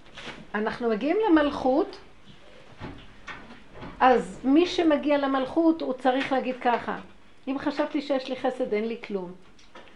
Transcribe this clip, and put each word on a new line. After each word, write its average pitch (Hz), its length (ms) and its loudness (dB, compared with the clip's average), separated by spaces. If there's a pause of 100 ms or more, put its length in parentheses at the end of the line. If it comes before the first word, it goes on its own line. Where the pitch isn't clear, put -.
(560)
אנחנו 220 340 -2
מגיעים 262 280 0 (120)
למלכות, 302 680 4 (2000)
אז 226 440 4
מי 285 220 6
שמגיע 294 520 2
למלכות, 277 640 2
הוא 269 120 -2
צריך 262 380 0
להגיד 254 300 0
ככה, 226 360 0 (500)
"אם 262 120 -2
חשבתי 294 420 -2
שיש 269 280 -2
לי 254 60 -4
חסד, 247 380 -2
אין 214 140 0
לי 226 100 -6 (100)
כלום. 185 240 -6 (640)